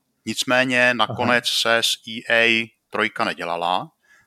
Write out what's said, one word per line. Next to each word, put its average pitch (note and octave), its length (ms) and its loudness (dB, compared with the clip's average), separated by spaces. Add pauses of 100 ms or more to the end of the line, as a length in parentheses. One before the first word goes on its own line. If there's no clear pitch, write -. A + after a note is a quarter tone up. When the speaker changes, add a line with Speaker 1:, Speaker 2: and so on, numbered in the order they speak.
(260)
Speaker 1:
nicméně B2+ 640 0
Speaker 2:
Aha. B2 40 2
Speaker 1:
nakonec A#2+ 560 0
se A#2 340 0
z - 120 0 (120)
E A2+ 220 -12
A A2+ 420 2 (200)
trojka G#2+ 320 -2
nedělala F2 640 -2 (400)